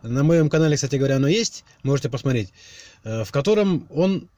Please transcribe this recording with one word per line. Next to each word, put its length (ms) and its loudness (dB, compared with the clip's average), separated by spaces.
на 200 -2
моём 260 4
канале, 280 2
кстати 200 -4
говоря, 200 0
оно 120 2
есть, 360 -2
можете 260 -2
посмотреть, 440 -2
э, 200 -6
в 80 -14
котором 580 0
он 480 -2